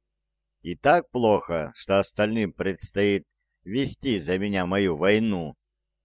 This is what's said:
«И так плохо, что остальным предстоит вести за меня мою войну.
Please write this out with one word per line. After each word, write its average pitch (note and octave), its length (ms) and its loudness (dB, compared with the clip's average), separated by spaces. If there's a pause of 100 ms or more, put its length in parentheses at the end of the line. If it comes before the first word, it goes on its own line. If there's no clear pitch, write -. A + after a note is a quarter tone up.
(640)
«И F2 120 -8
так D#3+ 360 2
плохо, F2 640 0
что G2 240 2
остальным G#2+ 520 -2
предстоит G2 720 -2 (360)
вести B2 560 -4
за F2+ 200 -2
меня G2 280 -2
мою F#2+ 300 0
войну. F#2+ 580 0 (500)